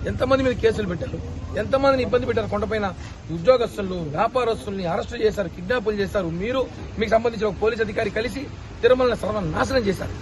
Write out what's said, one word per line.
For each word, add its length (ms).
ఎంతమంది 360
మీద 140
కేసులు 300
పెట్టారు, 560
ఎంతమందిని 440
ఇబ్బంది 240
పెట్టారు. 220
కొండపైన 460
ఉద్యోగస్తులను, 680
వ్యాపారస్తుల్ని 880
అరెస్ట్ 280
చేశారు, 340
కిడ్నాపులు 480
చేశారు. 300
మీరు, 400
మీకు 120
సంబంధించిన 380
ఒక 140
పోలీస్ 180
అధికారి 300
కలిసి 360
తిరుమలని 340
సర్వనాశనం 640
చేశారు. 320